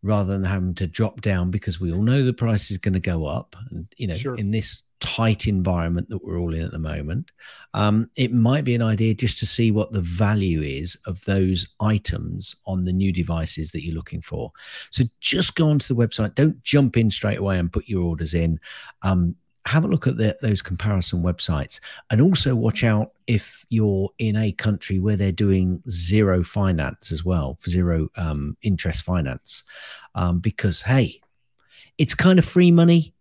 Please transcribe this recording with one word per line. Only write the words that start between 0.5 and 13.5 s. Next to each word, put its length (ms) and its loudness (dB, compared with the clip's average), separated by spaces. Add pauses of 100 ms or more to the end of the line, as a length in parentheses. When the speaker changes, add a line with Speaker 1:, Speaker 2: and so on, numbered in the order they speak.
Speaker 1:
to 100 -2
drop 340 -4
down," 300 0
because 280 -4
we 140 -4
all 100 0
know 200 2
the 100 2
price 380 -2
is 80 -6
gonna 220 -2
go 260 -2
up. 280 -8 (160)
And, 160 -12 (120)
you 80 -6
know, 100 -4
Speaker 2:
Sure. 200 -6
Speaker 1:
in 140 -4
this 320 -4 (180)
tight 460 0
environment 640 0
that 160 -8
we're 140 -6
all 160 -2
in 80 -4
at 80 -6
the 80 -10
moment, 520 -6 (440)
um, 420 2
it 160 0
might 320 2
be 100 2
an 80 0
idea 320 2
just 240 -2
to 80 -2
see 240 2
what 220 0
the 80 -2
value 600 0
is 340 -4 (100)
of 180 -10
those 440 0 (120)
items 760 -2 (100)
on 180 -2
the 80 0
new 200 2
devices 600 -2